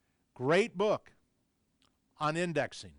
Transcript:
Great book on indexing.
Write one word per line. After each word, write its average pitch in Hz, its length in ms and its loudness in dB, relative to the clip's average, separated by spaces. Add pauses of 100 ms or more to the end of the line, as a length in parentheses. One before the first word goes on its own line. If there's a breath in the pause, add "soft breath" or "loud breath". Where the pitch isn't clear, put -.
(340)
Great 175 420 2
book 190 360 -2 (1080)
on 156 180 0
indexing. 147 640 -2